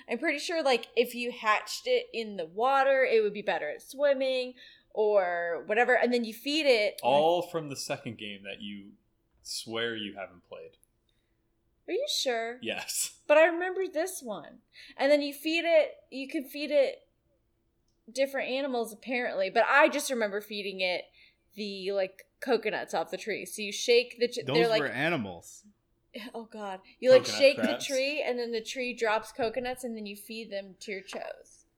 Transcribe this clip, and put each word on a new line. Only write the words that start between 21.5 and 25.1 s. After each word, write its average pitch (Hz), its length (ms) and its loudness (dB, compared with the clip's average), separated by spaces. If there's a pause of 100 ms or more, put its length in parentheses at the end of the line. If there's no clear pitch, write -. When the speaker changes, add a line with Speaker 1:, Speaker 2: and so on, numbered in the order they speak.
Speaker 1:
the, 196 340 -6
like, 190 360 -4 (140)
coconuts 214 540 -2
off 165 160 -4
the 185 60 -6
tree. 185 280 -8
So - 180 -10
you 202 100 -8
shake 240 480 2
the 202 80 2
ch-, - 180 -10
Speaker 3:
Those - 100 0
Speaker 1:
they're, 233 120 6
like, 214 140 2
Speaker 3:
were 139 60 0
animals. 117 760 -4 (680)